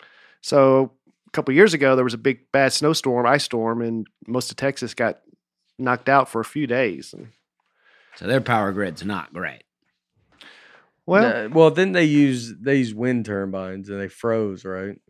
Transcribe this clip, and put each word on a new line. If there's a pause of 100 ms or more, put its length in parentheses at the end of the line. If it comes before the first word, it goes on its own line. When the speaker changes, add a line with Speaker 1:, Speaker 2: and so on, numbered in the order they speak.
(400)
Speaker 1:
So (340)
a
couple
years
ago,
there
was
a
big
bad
snowstorm,
ice
storm,
and (180)
most
of
Texas
got (580)
knocked
out
for
a
few
days.
And (880)
Speaker 2:
So
their
power
grid's
not
great. (1400)
Speaker 1:
Well,
Speaker 3:
Nah,
well,
then
they
use,
they
use
wind
turbines
and
they
froze,
right, (140)